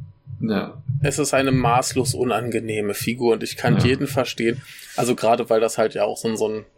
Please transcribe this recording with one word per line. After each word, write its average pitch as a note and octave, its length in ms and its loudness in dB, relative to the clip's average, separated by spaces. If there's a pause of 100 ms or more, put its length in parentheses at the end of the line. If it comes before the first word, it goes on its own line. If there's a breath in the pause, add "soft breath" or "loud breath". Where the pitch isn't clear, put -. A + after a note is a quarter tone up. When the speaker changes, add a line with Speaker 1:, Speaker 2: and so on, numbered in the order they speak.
(420)
Speaker 1:
ja. - 420 -4 (180)
Speaker 2:
es C#3+ 160 0
ist D3 160 0
eine C3+ 180 4
maßlos B2 640 2
unangenehme A2 800 -2
Figur A#2 400 0
und A2 80 -2
ich - 160 -8
kann - 220 4
Speaker 1:
Ja. B2 60 4
Speaker 2:
jeden C3 200 2
verstehen. B2 560 -2 (360 loud breath)
Also B2 180 2
gerade A#2 340 2
weil A2+ 120 4
das A2+ 180 0
halt A2 160 0
ja G2+ 80 0
auch A2 160 -2
so - 80 -4
ein, A2 100 -2
so G#2+ 100 0
ein G#2+ 180 -6 (120)